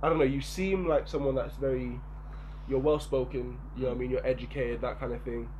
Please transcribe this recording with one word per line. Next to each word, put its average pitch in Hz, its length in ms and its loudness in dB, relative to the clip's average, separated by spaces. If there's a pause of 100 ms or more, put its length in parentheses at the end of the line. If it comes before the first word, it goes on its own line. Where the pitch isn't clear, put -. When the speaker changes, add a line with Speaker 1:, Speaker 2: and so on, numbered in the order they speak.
Speaker 1:
I 156 60 4
don't 156 80 4
know, 143 80 8
you 139 160 2
seem 185 460 0
like 151 200 4
someone 139 280 0
that's 123 200 0
very, 127 440 0 (680)
you're 135 120 2
well-spoken, 131 760 2 (180)
you 127 80 -2
know 127 60 2
what 123 40 0
I - 20 -2
Speaker 2:
Mm. 123 40 -4
Speaker 1:
mean, 127 120 0
you're 127 140 0
educated, 120 560 0
that 123 180 -2
kind 123 140 -2
of 117 80 -4
thing. 117 260 -4 (120)